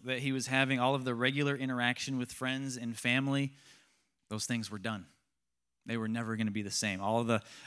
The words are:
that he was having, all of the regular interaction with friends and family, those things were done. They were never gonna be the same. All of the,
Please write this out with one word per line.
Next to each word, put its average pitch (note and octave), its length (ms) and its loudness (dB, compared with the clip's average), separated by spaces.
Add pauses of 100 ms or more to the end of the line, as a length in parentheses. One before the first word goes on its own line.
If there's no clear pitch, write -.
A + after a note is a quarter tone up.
that B2+ 160 -2
he C3+ 140 0
was B2 140 -2
having, C3+ 300 2
all B2+ 160 4
of C3 120 -2
the B2 100 0
regular C#3 400 2
interaction B2+ 640 0
with B2 160 -4
friends C3 420 -4
and A#2 220 -6
family, C#3 560 2 (760)
those G#2+ 160 -4
things A2+ 240 -2
were G#2 80 -8
done. G2+ 280 -6 (800)
They A#2 100 -2
were A2 140 -2
never A2+ 260 -2
gonna G#2+ 160 2
be G#2 120 -2
the G2 80 -6
same. G2 280 0
All A2 220 4
of A#2 60 0
the, A2+ 140 4 (260)